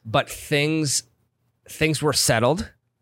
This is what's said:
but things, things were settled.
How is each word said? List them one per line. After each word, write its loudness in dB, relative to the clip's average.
but 0
things, -2
things -2
were 2
settled. 2